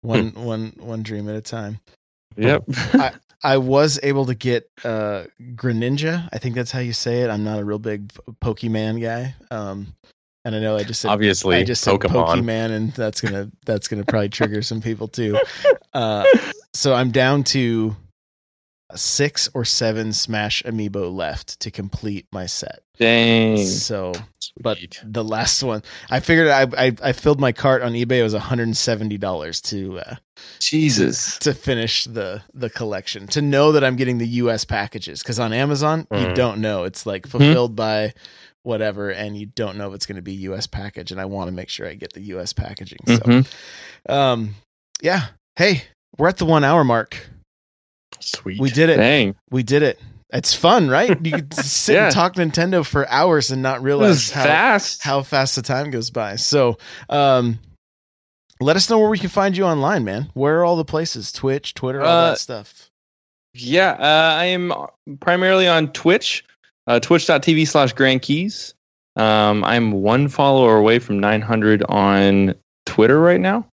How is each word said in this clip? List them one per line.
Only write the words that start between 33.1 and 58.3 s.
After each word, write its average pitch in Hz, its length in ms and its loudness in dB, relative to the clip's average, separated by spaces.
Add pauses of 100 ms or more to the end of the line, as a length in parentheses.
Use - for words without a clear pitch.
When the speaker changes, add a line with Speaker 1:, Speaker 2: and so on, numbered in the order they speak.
Speaker 2:
to 147 140 -2
know 143 320 4
that 143 100 4
I'm 127 140 0
getting 127 220 -2
the 117 80 -2
U 120 220 0
S 113 140 -2
packages. 101 580 -8
'Cause 117 180 -8
on 117 120 -2
Amazon, 147 600 -2
you 104 60 -4
Speaker 1:
Mm. 90 180 -2
Speaker 2:
don't 113 260 0
know. 101 240 -2
It's, - 200 -10
like, 98 180 -8
Speaker 3:
Mm-hmm. - 140 -10
Speaker 2:
fulfilled 123 380 4
by 107 380 -2 (500)
whatever, 107 480 -4
and 104 260 -8
you 104 100 -12
don't 104 300 -8
know 101 120 -10
if 98 60 -14
it's 98 100 -10
gonna 98 160 -12
be 98 120 -12
U 95 220 -8
S 98 100 -8
package, 98 460 -12
and 92 100 -12
I 95 40 -8
wanna 95 260 -8
make 90 180 -12
sure - 180 -10
I 82 80 -12
get - 180 -16
the 92 80 -18
U 98 180 -12
S 90 140 -10
packaging. - 520 -10
So, 120 120 4
Speaker 3:
Mm-hmm. - 920 0
Speaker 2:
um, 120 440 0 (460)
yeah. 165 240 0 (320)
Hey, 175 260 2 (340)
we're 160 120 2
at 190 80 -4
the 180 80 0
one 156 180 4
hour 156 220 4
mark. 113 320 0 (1000)
Speaker 1:
Sweet. - 400 -10
Speaker 2:
We 131 120 0
did 156 180 4
it. 151 80 6
Speaker 3:
Dang. 110 380 4 (160)
Speaker 2:
We 127 100 0
did 135 220 2
it. 131 160 0 (320)
It's - 220 -2
fun, 175 360 4
right? 170 200 2 (160)
You 165 60 0
could 147 220 -4
Speaker 3:
<laughs> - 0 -
Speaker 2:
sit - 420 0
and 208 100 4
Speaker 3:
Yeah. 180 40 2
Speaker 2:
talk 180 260 2
Nintendo 170 500 0
for 143 240 0
hours 147 420 2
and 131 100 -4
not 131 180 -2
Speaker 3:
It 127 40 -8
Speaker 2:
realize 143 260 4
Speaker 3:
was 139 220 2
Speaker 2:
how, 139 120 -2
Speaker 3:
fast. 196 600 2
Speaker 2:
how 139 200 0
fast 135 320 -2
the 135 60 -4
time 135 300 -4
goes 117 180 -6
by. 107 260 -8
So, 123 420 2 (320)
um, 127 500 2 (1000)